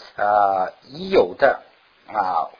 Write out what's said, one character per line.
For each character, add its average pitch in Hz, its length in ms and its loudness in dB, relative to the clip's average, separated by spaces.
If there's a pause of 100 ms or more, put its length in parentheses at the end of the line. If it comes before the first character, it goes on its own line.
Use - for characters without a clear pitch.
(160)
呃， 101 680 0
已 170 260 -14
有 117 300 2
的， 127 240 0 (460)
啊， 92 520 -4